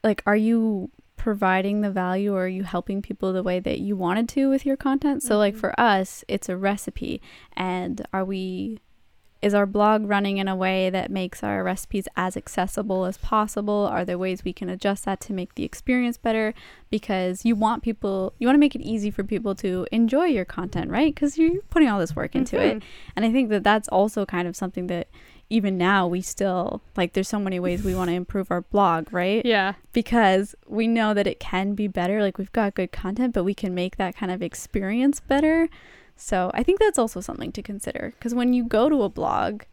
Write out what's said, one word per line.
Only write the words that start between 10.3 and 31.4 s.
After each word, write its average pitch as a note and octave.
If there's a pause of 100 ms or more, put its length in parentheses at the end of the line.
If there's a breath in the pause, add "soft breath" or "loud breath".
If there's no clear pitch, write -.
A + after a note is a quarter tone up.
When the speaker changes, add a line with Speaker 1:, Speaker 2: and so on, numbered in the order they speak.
Speaker 1:
in G3
a F#3+
way F#3
that F#3+
makes F#3
our G3+
recipes F#3
as F#3
accessible F#3+
as F#3
possible? G#3
Are -
there F3+
ways F#3
we F3+
can F#3
adjust G3
that G3
to -
make F3+
the -
experience B3
better? A3 (360 loud breath)
Because F#3
you A#3
want A3
people, G3
you A#3+
wanna C#4
make C#4+
it -
easy G#3
for G3
people G3+
to F#3
enjoy A#3
your B3
content, F3
right? D4
'Cause C#4+
you're E4+
putting D#4
all G#3
this D#3+
work -
into C4
it. A3
Speaker 2:
Mm-hmm. - (260 loud breath)
Speaker 1:
And G3+
I A3+
think B3
that G#3
that's G#3
also G3+
kind F3
of F3
something F3+
that F3 (440 soft breath)
even G3
now F#3
we F3+
still, F#3 (140)
like, F3+
there's F#3+
so G#3+
many F#3+
ways F3+
we F#3
wanna F3+
improve F3+
our F3
blog, E3+
right? G3
Speaker 2:
Yeah. G3 (180)
Speaker 1:
Because G#3 (100)
we A3
know A3
that G3+
it -
can G3